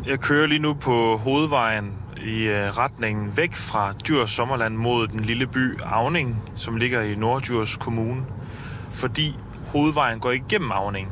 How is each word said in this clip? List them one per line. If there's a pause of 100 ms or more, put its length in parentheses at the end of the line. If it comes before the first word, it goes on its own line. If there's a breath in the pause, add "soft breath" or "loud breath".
Jeg
kører
lige
nu
på
hovedvejen (340)
i,
øh,
retningen
væk
fra (140)
Djurs
Sommerland
mod
den
lille
by
Auning, (180)
som
ligger
i
Norddjurs
Kommune, (680 loud breath)
fordi (300)
hovedvejen
går
igennem
Auning